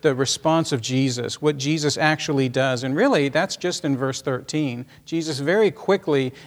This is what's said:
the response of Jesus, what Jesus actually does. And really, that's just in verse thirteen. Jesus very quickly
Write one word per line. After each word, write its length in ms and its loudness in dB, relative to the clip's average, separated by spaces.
the 140 4
response 580 0
of 80 0
Jesus, 640 -2
what 160 2
Jesus 400 0
actually 500 2
does. 360 0
And 120 -2
really, 320 2
that's 300 -2
just 260 -4
in 140 0
verse 240 -4
thirteen. 640 -4
Jesus 340 -4
very 320 2
quickly 520 0